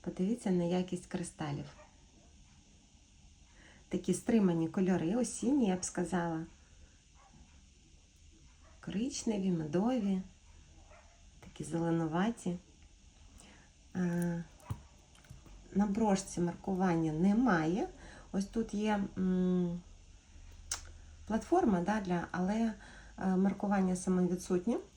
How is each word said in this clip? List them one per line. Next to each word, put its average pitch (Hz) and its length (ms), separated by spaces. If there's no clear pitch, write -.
Подивіться 196 500
на 175 140
якість 180 420
кристалів. 147 580
Такі 185 260
стримані 175 540
кольори, 180 480
осінні, 247 500
я 185 100
б 185 80
сказала. 170 640
Коричневі, 196 720
медові, 190 680
такі - 240
зеленуваті. 165 920
Е, 175 480
на 202 120
брошці 196 540
маркування 175 720
немає. 190 760
Ось 196 120
тут 220 300
є, 208 300
м, 180 640
платформа, 220 540
да, 208 200
для, 180 300
але, 214 440
е, 190 180
маркування 190 600
саме 180 300
відсутнє. 180 520